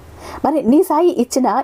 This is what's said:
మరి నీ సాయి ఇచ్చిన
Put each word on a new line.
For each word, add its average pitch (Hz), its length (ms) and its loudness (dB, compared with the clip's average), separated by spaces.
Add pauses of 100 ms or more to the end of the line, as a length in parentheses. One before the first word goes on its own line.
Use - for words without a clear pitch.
(440)
మరి 277 180 0
నీ 285 200 4
సాయి 339 280 2
ఇచ్చిన 247 540 -2